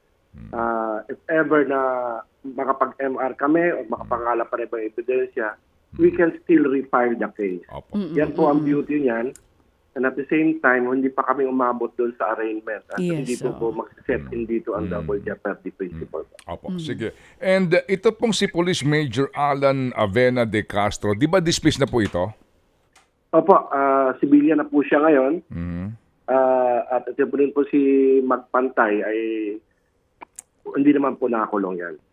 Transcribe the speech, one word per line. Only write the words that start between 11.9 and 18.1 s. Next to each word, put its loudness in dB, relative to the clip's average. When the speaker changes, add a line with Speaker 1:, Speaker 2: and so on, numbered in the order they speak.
Speaker 2:
doon -2
sa -4
arraignment. -8
At -6
Speaker 3:
Yes, -2
Speaker 2:
hindi -4
po -4
Speaker 3:
oo. -10
Speaker 2:
po -4
mag-set -6
in -6
dito -4
ang -6
Speaker 1:
Mm. -6
Speaker 2:
double -4
jeopardy -8
principle. -10
Speaker 1:
Opo, -10
Speaker 3:
Mm. -6
Speaker 1:
sige. -6
And, 2
uh, 4
ito 0